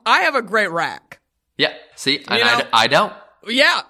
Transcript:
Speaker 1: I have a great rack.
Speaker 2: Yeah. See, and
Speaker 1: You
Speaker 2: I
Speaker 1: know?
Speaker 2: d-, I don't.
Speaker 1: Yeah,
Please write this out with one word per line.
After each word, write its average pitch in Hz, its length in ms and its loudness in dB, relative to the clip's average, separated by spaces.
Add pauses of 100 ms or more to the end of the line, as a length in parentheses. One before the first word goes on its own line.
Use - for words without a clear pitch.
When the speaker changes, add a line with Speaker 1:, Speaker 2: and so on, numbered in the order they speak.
Speaker 1:
I 269 160 2
have 311 140 0
a 262 60 -2
great 208 300 -2
rack. 151 480 -8 (380)
Speaker 2:
Yeah. 147 160 0 (220)
See, 139 220 -2 (100)
and 117 120 0
Speaker 1:
You 113 60 2
Speaker 2:
I 113 80 4
Speaker 1:
know? 240 80 0
Speaker 2:
d-, - 120 -6
I 113 140 4
don't. 160 260 2 (340)
Speaker 1:
Yeah, 269 420 0